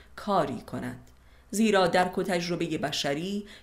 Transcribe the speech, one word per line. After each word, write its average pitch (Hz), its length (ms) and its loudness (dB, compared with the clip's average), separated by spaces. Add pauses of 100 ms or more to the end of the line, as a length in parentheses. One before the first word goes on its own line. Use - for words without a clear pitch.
(160)
کاری 151 460 0
کند، 123 380 -10 (520)
زیرا 196 360 4
درک 180 300 2
و 185 60 0
تجربه 175 540 -2
بشری 160 680 -4 (180)